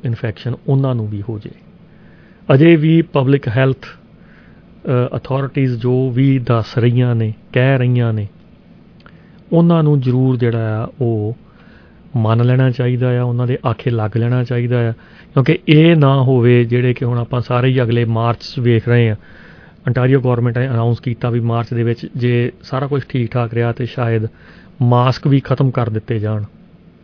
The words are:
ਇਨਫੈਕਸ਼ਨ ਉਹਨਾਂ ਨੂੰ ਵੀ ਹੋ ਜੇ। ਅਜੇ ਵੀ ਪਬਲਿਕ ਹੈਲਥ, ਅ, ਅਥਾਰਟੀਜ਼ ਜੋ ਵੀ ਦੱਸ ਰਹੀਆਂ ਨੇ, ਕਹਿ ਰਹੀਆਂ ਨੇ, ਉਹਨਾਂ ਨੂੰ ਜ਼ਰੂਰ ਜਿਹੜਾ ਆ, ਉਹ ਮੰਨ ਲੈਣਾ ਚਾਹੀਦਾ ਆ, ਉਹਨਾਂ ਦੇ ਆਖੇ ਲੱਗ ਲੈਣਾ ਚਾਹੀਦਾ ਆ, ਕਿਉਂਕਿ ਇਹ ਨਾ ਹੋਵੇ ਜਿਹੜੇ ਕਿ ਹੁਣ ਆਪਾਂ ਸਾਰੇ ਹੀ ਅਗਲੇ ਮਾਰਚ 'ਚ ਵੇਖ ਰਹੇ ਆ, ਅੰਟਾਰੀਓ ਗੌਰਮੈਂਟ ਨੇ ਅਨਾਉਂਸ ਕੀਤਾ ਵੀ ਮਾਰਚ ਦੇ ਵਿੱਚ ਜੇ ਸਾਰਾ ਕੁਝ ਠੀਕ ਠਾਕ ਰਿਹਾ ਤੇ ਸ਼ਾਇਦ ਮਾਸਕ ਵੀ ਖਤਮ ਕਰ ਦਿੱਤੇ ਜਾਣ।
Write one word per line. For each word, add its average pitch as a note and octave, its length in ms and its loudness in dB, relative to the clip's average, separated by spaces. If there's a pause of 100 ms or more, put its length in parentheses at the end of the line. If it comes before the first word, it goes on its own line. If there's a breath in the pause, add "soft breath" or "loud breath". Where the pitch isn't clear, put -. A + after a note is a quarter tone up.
ਇਨਫੈਕਸ਼ਨ A#2 500 -6 (120)
ਉਹਨਾਂ C3+ 280 0
ਨੂੰ A2 120 -4
ਵੀ G#2 220 -8
ਹੋ G#2+ 100 -8
ਜੇ। - 100 -16 (1040 loud breath)
ਅਜੇ E3 220 6
ਵੀ D#3+ 260 2
ਪਬਲਿਕ C#3 460 0
ਹੈਲਥ, C3 380 -2
ਅ, - 1300 -8
ਅਥਾਰਟੀਜ਼ C3 600 -4
ਜੋ B2+ 320 0
ਵੀ C3+ 300 2
ਦੱਸ A#2 380 -2
ਰਹੀਆਂ A#2+ 380 2
ਨੇ, A2 180 -2 (200)
ਕਹਿ C3 240 2
ਰਹੀਆਂ B2 360 0
ਨੇ, G#2 140 -6 (1300 loud breath)
ਉਹਨਾਂ E3+ 300 4
ਨੂੰ D3 180 2
ਜ਼ਰੂਰ B2+ 360 0
ਜਿਹੜਾ A2+ 460 -2
ਆ, - 40 -8 (140)
ਉਹ A2+ 360 -2 (760 loud breath)
ਮੰਨ A2+ 280 2
ਲੈਣਾ B2+ 280 2
ਚਾਹੀਦਾ B2 480 -2
ਆ, B2 40 -2
ਉਹਨਾਂ A#2+ 240 -2
ਦੇ B2+ 100 -2 (100)
ਆਖੇ A#2 220 -4
ਲੱਗ A2 280 -4
ਲੈਣਾ B2 260 0
ਚਾਹੀਦਾ A#2+ 460 -2
ਆ, - 20 -4 (420 loud breath)
ਕਿਉਂਕਿ - 340 2
ਇਹ D#3+ 280 6
ਨਾ C#3 260 4
ਹੋਵੇ B2 420 4
ਜਿਹੜੇ B2 300 0
ਕਿ B2+ 120 -6
ਹੁਣ A#2+ 120 -2
ਆਪਾਂ A#2+ 240 -4
ਸਾਰੇ B2 280 0
ਹੀ C3 120 2
ਅਗਲੇ A#2 240 0
ਮਾਰਚ A2+ 380 -2
'ਚ - 160 -12
ਵੇਖ A#2 280 2
ਰਹੇ A#2+ 220 4
ਆ, G#2 60 -2 (720 loud breath)
ਅੰਟਾਰੀਓ B2+ 340 2
ਗੌਰਮੈਂਟ A#2+ 360 0
ਨੇ C3 120 -2
ਅਨਾਉਂਸ A#2 300 0
ਕੀਤਾ A#2+ 300 -4
ਵੀ A#2 100 -2
ਮਾਰਚ A#2 340 -2
ਦੇ A#2 100 -2
ਵਿੱਚ A#2 320 -4
ਜੇ A#2+ 360 0 (120)
ਸਾਰਾ C3+ 240 -6
ਕੁਝ C3+ 220 -4
ਠੀਕ A#2+ 220 -4
ਠਾਕ A#2 220 -4
ਰਿਹਾ A#2 180 0
ਤੇ A#2 140 -6
ਸ਼ਾਇਦ A#2 360 -2 (600 loud breath)
ਮਾਸਕ B2 460 2
ਵੀ C#3 120 4
ਖਤਮ C3 320 0
ਕਰ A#2+ 180 -2
ਦਿੱਤੇ A2 300 -6
ਜਾਣ। G#2+ 240 -4 (600)